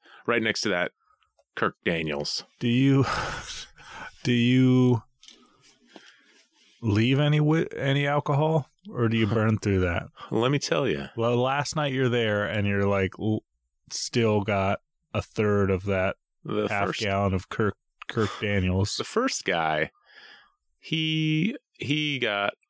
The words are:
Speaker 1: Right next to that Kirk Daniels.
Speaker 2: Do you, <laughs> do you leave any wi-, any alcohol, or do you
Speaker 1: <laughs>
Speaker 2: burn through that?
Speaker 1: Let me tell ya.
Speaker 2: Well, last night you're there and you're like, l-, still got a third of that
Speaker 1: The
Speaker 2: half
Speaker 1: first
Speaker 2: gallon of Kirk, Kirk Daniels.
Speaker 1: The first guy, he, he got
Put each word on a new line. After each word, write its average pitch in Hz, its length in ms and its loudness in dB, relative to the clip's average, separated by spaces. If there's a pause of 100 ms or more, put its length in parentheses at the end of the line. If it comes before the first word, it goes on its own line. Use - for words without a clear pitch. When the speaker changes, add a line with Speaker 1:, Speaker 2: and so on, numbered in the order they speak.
(260)
Speaker 1:
Right 117 160 0
next 110 200 -2
to 113 60 -2
that 90 240 -2 (640)
Kirk - 280 -2
Daniels. 82 600 -4 (160)
Speaker 2:
Do 123 80 -2
you, 135 360 4 (580)
<laughs> - 640 -20
do 123 80 2
you 127 720 4 (1800)
leave 117 360 2
any 147 200 4
wi-, 151 280 2 (100)
any 139 300 0
alcohol, 147 640 0 (220)
or 120 180 0
do 113 80 0
you 113 100 2
Speaker 1:
<laughs> - 0 -
Speaker 2:
burn 110 320 2
through 98 220 2
that? 90 240 0 (260)
Speaker 1:
Let 120 200 2
me 147 80 2
tell 147 300 0
ya. 73 280 -4
Speaker 2:
Well, 117 200 0
last 135 400 -2
night 143 160 -2
you're 131 160 0
there 110 360 0
and 101 220 -2
you're 101 200 2
like, 98 320 2
l-, 107 260 0 (460)
still 107 520 0
got 98 380 0 (320)
a 101 100 -4
third 101 480 2
of 95 160 0
that 95 300 0 (280)
Speaker 1:
The 104 240 -2
Speaker 2:
half 101 200 -2
Speaker 1:
first 92 120 -4
Speaker 2:
gallon 98 340 0
of 92 140 -4
Kirk, 104 280 -2 (320)
Kirk 107 220 -2 (100)
Daniels. 98 560 0
Speaker 1:
The - 80 -4
first - 400 -4
guy, 78 460 0 (880)
he, 156 800 -2 (180)
he 147 440 -4
got 104 360 -2 (160)